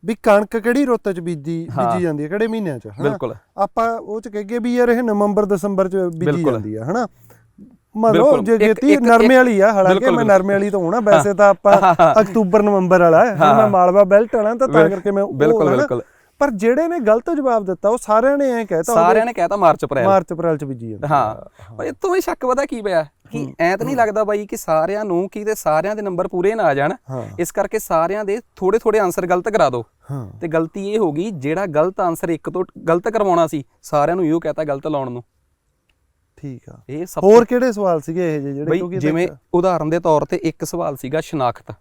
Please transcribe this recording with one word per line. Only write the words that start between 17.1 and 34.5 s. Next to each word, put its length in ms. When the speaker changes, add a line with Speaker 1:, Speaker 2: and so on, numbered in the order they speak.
Speaker 1:
ਜਵਾਬ 280
ਦਿੱਤਾ 240
ਉਹ 120
ਸਾਰਿਆਂ 360
ਨੇ 140
ਐਂ 140
ਕਹਿਤਾ 280
Speaker 2:
ਸਾਰਿਆਂ 160
Speaker 1:
ਉਹਦੇ 140
Speaker 2:
ਨੇ 100
ਕਹਿਤਾ 220
ਮਾਰਚ 300
ਅਪ੍ਰੈਲ। 200
Speaker 1:
ਮਾਰਚ 280
ਅਪ੍ਰੈਲ 240
'ਚ 60
ਬੀਜੀ 260
ਜਾਂਦੀ 140
ਆ। 40
Speaker 2:
ਹਾਂ। 280
Speaker 1:
ਹਾਂ। 400
Speaker 2:
ਪਰ 100
ਇਹ 60
ਤੋਂ 140
ਇਹ 60
ਸ਼ੱਕ 240
ਪਤਾ 200
ਕੀ 160
ਪਿਆ 220
ਕਿ 140
Speaker 1:
ਹੂੰ। 140
Speaker 2:
ਐਂ 180
ਤਾਂ 80
ਨਹੀਂ 100
ਲੱਗਦਾ 280
ਬਾਈ 220
ਕਿ 120
ਸਾਰਿਆਂ 480
ਨੂੰ, 240
ਕਿ 140
ਤੇ 120
ਸਾਰਿਆਂ 400
ਦੇ 60
ਨੰਬਰ 260
ਪੂਰੇ 280
ਨਾ 80
ਆ 100
ਜਾਣ, 200
Speaker 1:
ਹਾਂ। 140
Speaker 2:
ਇਸ 120
ਕਰਕੇ 280
ਸਾਰਿਆਂ 460
ਦੇ 140
ਥੋੜੇ 240
ਥੋੜੇ 200
ਆਨਸਰ 280
ਗਲਤ 220
ਕਰਾ 200
ਦਿਓ। 140
Speaker 1:
ਹਾਂ। 280
Speaker 2:
ਤੇ 80
ਗਲਤੀ 460
ਇਹ 60
ਹੋ 120
ਗਈ, 200
ਜਿਹੜਾ 340
ਗਲਤ 340
ਆਨਸਰ 300
ਇੱਕ 200
ਤੋਂ 160
ਗਲਤ 200
ਕਰਵਾਉਣਾ 400
ਸੀ, 160
ਸਾਰਿਆਂ 340
ਨੂੰ 100
ਇਹੋ 140
ਕਹਿਤਾ 240